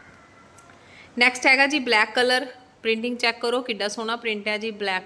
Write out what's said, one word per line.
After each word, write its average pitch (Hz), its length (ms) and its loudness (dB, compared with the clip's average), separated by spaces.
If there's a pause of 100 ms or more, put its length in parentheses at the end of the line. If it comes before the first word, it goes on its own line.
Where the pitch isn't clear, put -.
(1200)
ਨੈਕਸਟ 254 280 2
ਹੈਗਾ 269 200 6
ਜੀ 294 120 0
ਬਲੈਕ 226 340 2
ਕਲਰ। 254 320 2 (360)
ਪ੍ਰਿੰਟਿੰਗ 226 360 -2
ਚੈੱਕ 233 220 -2
ਕਰੋ, 240 220 -2
ਕਿੱਡਾ 208 260 -4
ਸੋਹਣਾ 226 280 -4
ਪ੍ਰਿੰਟ 214 320 -4
ਹੈ 214 100 -2
ਜੀ, 220 140 -4
ਬਲੈਕ 196 340 -4